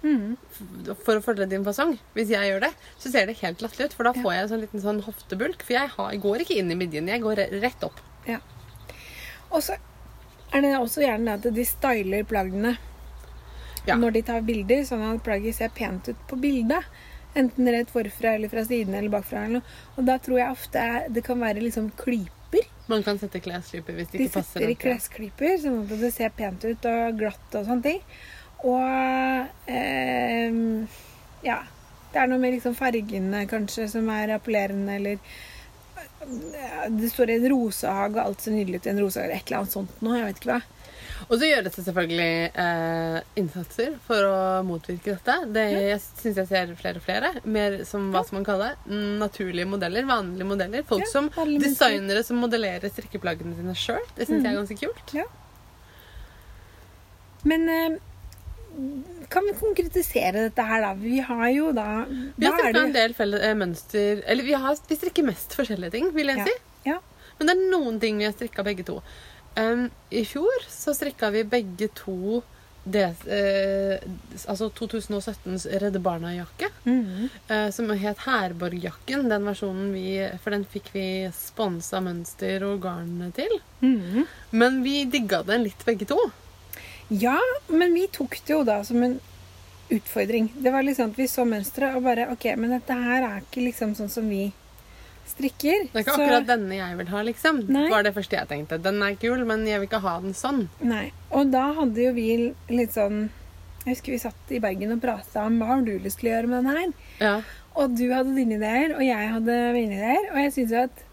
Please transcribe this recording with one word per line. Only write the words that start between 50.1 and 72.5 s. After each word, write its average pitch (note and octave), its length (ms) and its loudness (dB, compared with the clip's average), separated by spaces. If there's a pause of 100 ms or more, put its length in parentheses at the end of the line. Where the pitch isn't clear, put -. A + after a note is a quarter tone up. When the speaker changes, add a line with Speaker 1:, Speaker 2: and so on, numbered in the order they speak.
Speaker 2:
modeller. G3+ 360 -2
Folk G#3 180 0
Speaker 1:
Ja, A4 100 -4
Speaker 2:
som C#4+ 180 2
Speaker 1:
vanlige D4+ 320 0
mennesker. C#4 280 4 (100)
Speaker 2:
designere G3 260 0
som A#3+ 160 -2
modellerer G#3+ 480 0
strikkeplaggene E3+ 680 -6
sine F3 200 -6
selv. A3+ 260 -2 (140)
Det - 120 -4
synes D#4 160 4
jeg - 120 2
er - 40 -2
Speaker 1:
Mhm. G3+ 80 -4
Speaker 2:
ganske G3+ 120 -10
kult. - 340 -8
Speaker 1:
Ja. D4+ 100 -2 (2250)
Men, D#4+ 260 4
eh, E4 280 2 (1300)
kan F#4+ 160 2
vi G4+ 80 2
konkretisere F4+ 800 0 (180)
dette A3 160 0
her A3 160 2
da? G3 120 0
Vi A3+ 260 0
har A#3+ 340 0
jo D4+ 180 2
da, A3 380 -2
Speaker 2:
Vi C4 360 -4
har E4 120 4
Speaker 1:
da D#4+ 100 4
er - 40 4
Speaker 2:
strikket - 20 0
Speaker 1:
det D#4 140 6
Speaker 2:
en D4 60 0
del A#3 200 4
felle-, G3+ 300 0
eh, G#3+ 100 4
mønster, G3+ 720 0
eller A#3+ 180 2
vi C#4 100 2
har, C4+ 220 2 (140)
vi D#4+ 60 2
strikker E4+ 300 0
mest - 320 -4
forskjellige F#3 340 -2
ting, C#4+ 220 0
vil D4+ 140 2
jeg C4+ 100 2
Speaker 1:
Ja. G#3 80 0
Speaker 2:
si. G#4 60 2 (340)
Speaker 1:
Ja. D4+ 120 0 (420)
Speaker 2:
Men D#4 80 2
det F4+ 100 6
er F#4 140 4
noen B3+ 300 2
ting G#3+ 160 2
vi G#3 80 0
har G#3 80 0
strikket A3+ 320 -6
begge F#3+ 200 -4
to. - 160 -6 (560)
Ehm, A#3 320 2 (220)
i A3 140 0
fjor A4 420 0
så - 260 -4
strikket C4+ 380 -2
vi A3 120 2
begge G#3 520 -2
to G3+ 480 -4 (440)